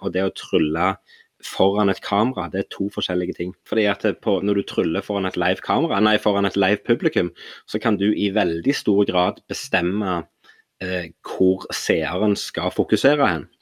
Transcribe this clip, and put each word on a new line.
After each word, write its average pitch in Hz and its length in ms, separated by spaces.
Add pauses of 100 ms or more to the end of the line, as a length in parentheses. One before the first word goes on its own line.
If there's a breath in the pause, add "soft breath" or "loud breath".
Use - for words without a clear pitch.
og 95 100
det 92 120
å 98 100
trylle 85 640 (480 soft breath)
foran 98 460
et 92 100
kamera, 104 500
det 95 100
er - 100
to 98 180
forskjellige 92 480
ting. 90 180 (100)
Fordi 110 260
at 101 120
det 104 180
på, 98 220
når 101 120
du 101 80
tryller 92 400
foran 98 240
et 92 100
live 90 240
kamera, 117 400
nei, 107 180
foran 101 280
et 95 100
live 98 280
publikum, 107 480 (340 loud breath)
så 110 140
kan 110 160
du 101 160
i 101 180
veldig 95 440
stor 101 300
grad 92 440
bestemme, 92 760 (560 soft breath)
eh, 92 280 (140)
hvor 92 500
seeren 92 640
skal - 340
fokusere 135 580
hen. 82 200 (140)